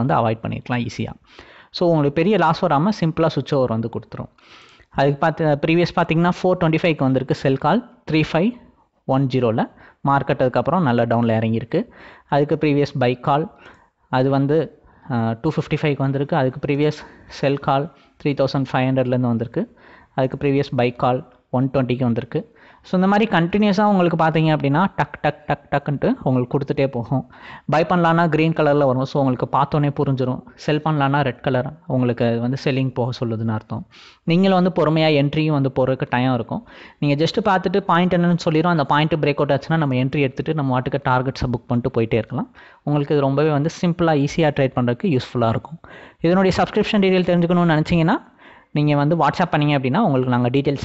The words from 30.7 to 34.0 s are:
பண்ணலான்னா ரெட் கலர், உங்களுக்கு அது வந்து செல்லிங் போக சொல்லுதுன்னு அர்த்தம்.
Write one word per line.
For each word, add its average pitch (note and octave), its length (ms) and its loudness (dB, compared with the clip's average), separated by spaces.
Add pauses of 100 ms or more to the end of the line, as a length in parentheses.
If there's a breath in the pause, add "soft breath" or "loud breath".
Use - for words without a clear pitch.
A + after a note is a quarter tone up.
பண்ணலான்னா C#3+ 320 0 (100)
ரெட் - 180 -8
கலர், B2+ 220 -2 (280)
உங்களுக்கு B2 320 0
அது A#2 180 0
வந்து C3 180 -4
செல்லிங் C3+ 340 -2
போக B2 220 -2
சொல்லுதுன்னு A2+ 380 -4
அர்த்தம். - 260 -10 (460 loud breath)